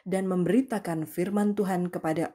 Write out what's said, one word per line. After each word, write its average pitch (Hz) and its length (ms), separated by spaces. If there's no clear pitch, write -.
dan 190 160
memberitakan 180 800
firman 202 480
Tuhan 180 400
kepada 160 420